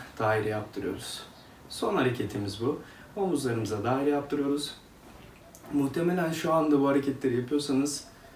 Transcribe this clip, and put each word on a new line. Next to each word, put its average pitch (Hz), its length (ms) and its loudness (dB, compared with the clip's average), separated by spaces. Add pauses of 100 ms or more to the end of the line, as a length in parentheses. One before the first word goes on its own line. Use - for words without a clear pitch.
(200)
daire 107 300 2
yaptırıyoruz. 101 720 -6 (460)
Son 220 260 -2
hareketimiz 107 680 0
bu. 139 200 0 (340)
Omuzlarımıza 117 680 -2
daire 135 260 2
yaptırıyoruz. 143 640 -2 (1000)
Muhtemelen 165 580 2
şu 160 220 0
anda 151 260 6
bu 139 80 4
hareketleri 135 500 2
yapıyorsanız 143 680 0 (320)